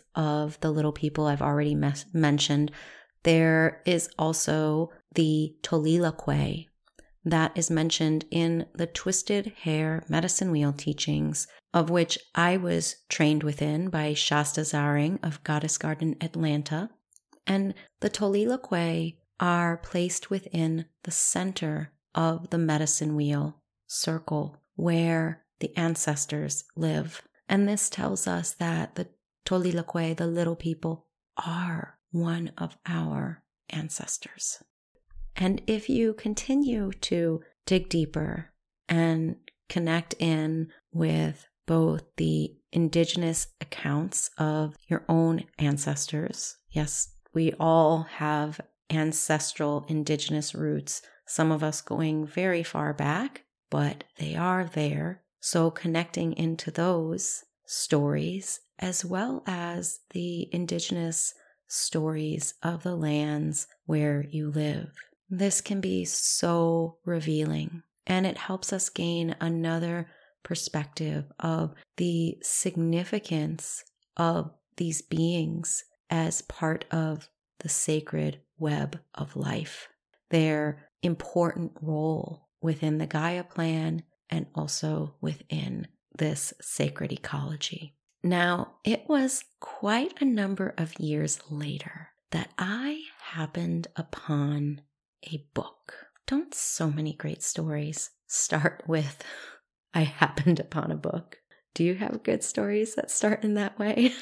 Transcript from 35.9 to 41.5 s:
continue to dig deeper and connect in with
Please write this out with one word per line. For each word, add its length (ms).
continue 800
to 500
dig 220
deeper 640
and 480
connect 500
in 500
with 540